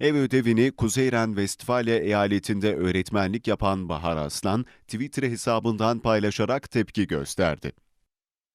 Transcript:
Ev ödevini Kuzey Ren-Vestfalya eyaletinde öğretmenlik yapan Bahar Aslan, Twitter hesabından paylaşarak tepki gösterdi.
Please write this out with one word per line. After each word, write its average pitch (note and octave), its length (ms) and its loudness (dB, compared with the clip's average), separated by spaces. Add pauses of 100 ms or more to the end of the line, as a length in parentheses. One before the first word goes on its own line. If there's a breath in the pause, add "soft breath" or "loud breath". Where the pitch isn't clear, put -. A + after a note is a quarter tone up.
Ev D3 140 2
ödevini C3 560 4
Kuzey A#2+ 420 0
Ren-Vestfalya A2+ 880 0
eyaletinde G2+ 760 0
öğretmenlik F#2+ 680 0
yapan F#2+ 420 0
Bahar E2 280 -2
Aslan, F#2+ 480 -2 (220 soft breath)
Twitter C3 360 -6
hesabından A2+ 760 0
paylaşarak A2 720 0
tepki G#2 360 0
gösterdi. D2+ 680 -2 (840)